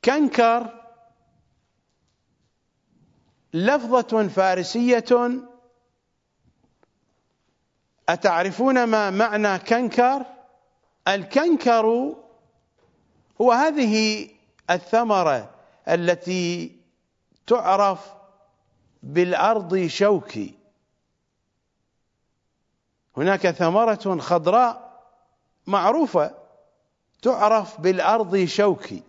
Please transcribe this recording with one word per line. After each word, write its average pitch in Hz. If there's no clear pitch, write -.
كنكر 240
لفظة 226
فارسية. 233
أتعرفون 196
ما 214
معنى 208
كنكر؟ 247
الكنكر 240
هو 240
هذه 220
الثمرة 180
التي 175
تعرف 196
بالأرض 180
شوكي. 165
هناك 180
ثمرة 190
خضراء 180
معروفة 202
تعرف 214
بالأرض 185
شوكي. 190